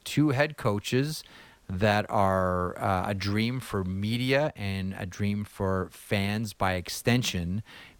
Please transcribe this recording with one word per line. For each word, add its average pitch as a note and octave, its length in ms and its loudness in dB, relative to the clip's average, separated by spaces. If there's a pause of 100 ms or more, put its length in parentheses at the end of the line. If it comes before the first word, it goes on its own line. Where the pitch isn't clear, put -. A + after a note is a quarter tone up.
two D3 280 2
head D3 260 0
coaches B2+ 640 -2 (560)
that G#2 300 4
are, F#2 720 2
uh, F#2+ 300 0
a G#2 40 -2
dream G#2+ 460 0
for G2+ 240 -4
media A#2+ 720 0
and F#2+ 420 -4
a G2 80 -6
dream G2+ 400 -2
for F#2+ 460 -2
fans G#2 640 -2
by F#2+ 200 0
extension, F#2 920 0 (360)